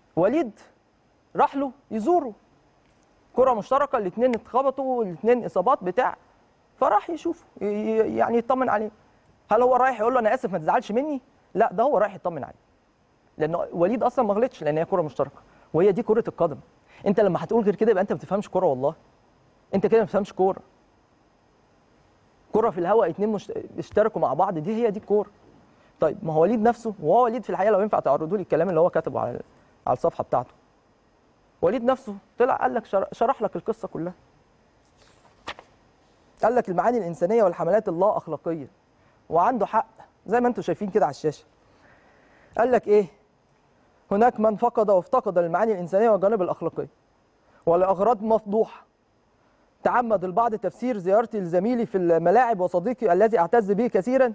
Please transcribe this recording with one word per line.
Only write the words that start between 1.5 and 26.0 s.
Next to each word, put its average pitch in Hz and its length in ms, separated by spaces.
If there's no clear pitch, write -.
له 269 160
يزوره، 247 420
كرة 254 180
مشتركة، 262 440
الاتنين 226 360
اتخبطوا، 262 680
الاتنين 208 400
اصابات 202 400
بتاع، 180 320
فراح - 340
يشوفه، 339 340
ي-، 196 40
ي-، 220 520
يعني 220 220
يطمن 254 300
عليه. 208 220
هل 220 120
هو 254 140
رايح 247 240
يقول 233 140
له 254 60
انا 220 140
اسف 226 180
ما 190 60
تزعلش 190 340
مني؟ 269 280
لا، 208 180
ده 190 100
هو 262 160
رايح 202 160
يطمن 170 300
عليه، - 140
لان 156 160
وليد 202 300
اصلًا 240 220
ما 202 100
غلطش، 233 280
لان 151 160
هي 165 60
كرة 180 180
مشتركة 143 400
وهي 190 180
دي 165 100
كرة 214 260
القدم. 139 300
انت 208 140
لما 170 240
هتقول 220 200
غير 196 100
كده 220 160
يبقى 185 120
انت 202 100
ما 156 60
بتفهمش 196 300
كورة، - 180
والله 139 280
انت 196 120
كده 226 120
ما 220 60
بتفهمش 196 280
كورة. 185 280
كرة 220 180
في 165 80
الهواء، 185 320
اتنين 202 180
مشت-، - 500
اشتركوا 208 420
مع 135 140
بعض، 185 240
دي 170 160
هي 226 160
دي 196 80
الكورة. 208 320